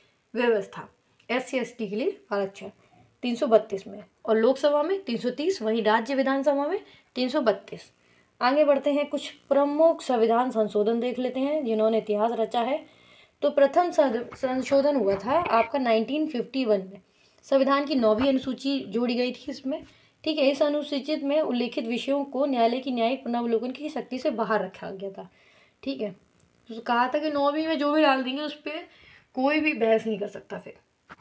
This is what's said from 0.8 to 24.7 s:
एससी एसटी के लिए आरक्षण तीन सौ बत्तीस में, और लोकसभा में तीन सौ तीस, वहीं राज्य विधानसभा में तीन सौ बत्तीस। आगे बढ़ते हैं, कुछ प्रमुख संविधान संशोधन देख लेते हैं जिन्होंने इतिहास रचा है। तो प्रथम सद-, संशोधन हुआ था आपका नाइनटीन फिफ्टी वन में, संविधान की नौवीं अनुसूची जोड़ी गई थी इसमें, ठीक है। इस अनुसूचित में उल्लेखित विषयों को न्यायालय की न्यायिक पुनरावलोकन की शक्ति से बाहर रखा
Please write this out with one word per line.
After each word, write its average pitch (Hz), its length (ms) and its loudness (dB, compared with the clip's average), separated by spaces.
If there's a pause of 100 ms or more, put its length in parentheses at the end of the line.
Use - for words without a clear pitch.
एससी 262 280 -2
एसटी 220 300 -6
के 190 80 -6
लिए 330 240 -4 (140)
आरक्षण 196 360 -6 (540)
तीन 247 120 -2
सौ 285 120 -2
बत्तीस 214 400 2
में, 196 160 -16 (220)
और 220 120 2
लोकसभा 269 460 4
में 392 200 -2
तीन 233 140 -4
सौ 240 120 -2
तीस, 294 320 -4
वहीं 220 220 0
राज्य 220 320 2
विधानसभा 277 520 0
में 370 120 -4 (360)
तीन 254 140 -2
सौ 285 120 0
बत्तीस। 202 500 -2 (500)
आगे 269 240 4
बढ़ते 277 280 2
हैं, 285 160 0
कुछ 285 200 -6 (200)
प्रमुख 294 520 4
संविधान 233 500 2
संशोधन 214 480 0
देख 240 200 -4
लेते 254 200 -4
हैं 294 260 -2
जिन्होंने 220 320 2
इतिहास 214 340 0
रचा 226 300 -2
है। 285 240 -2 (560)
तो 285 80 2
प्रथम 285 420 4
सद-, 240 440 0
संशोधन 262 600 0
हुआ 196 200 2
था 226 240 0
आपका 285 400 0
नाइनटीन 247 480 0
फिफ्टी 254 380 -4
वन 208 180 4
में, 190 180 -16 (440)
संविधान 269 400 2
की 294 100 -2
नौवीं 226 340 4
अनुसूची 262 580 -2
जोड़ी 233 280 0
गई 247 160 0
थी 269 200 -12
इसमें, 277 320 -8 (400)
ठीक 311 140 -2
है। 269 120 4
इस 285 120 0
अनुसूचित 294 640 -2
में 285 180 2
उल्लेखित 247 440 -2
विषयों 269 400 -2
को 277 200 -2
न्यायालय 240 340 2
की 262 120 -6
न्यायिक 247 320 -2
पुनरावलोकन 233 480 -2
की 294 180 -8
शक्ति 254 300 -8
से 311 120 -2
बाहर 214 320 -2
रखा 185 280 -12